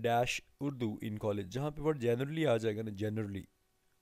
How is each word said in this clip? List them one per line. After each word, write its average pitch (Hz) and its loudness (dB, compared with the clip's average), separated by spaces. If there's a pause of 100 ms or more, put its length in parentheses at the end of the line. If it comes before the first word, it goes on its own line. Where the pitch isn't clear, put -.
dash 120 2 (220)
Urdu 120 -2
in 107 -4
college। 104 -2
जहाँ 135 -4
पे 147 -10
वर्ड 147 0
generally 139 2
आ 117 6
जाएगा 110 0
ना, 107 -6
generally, 104 -2 (600)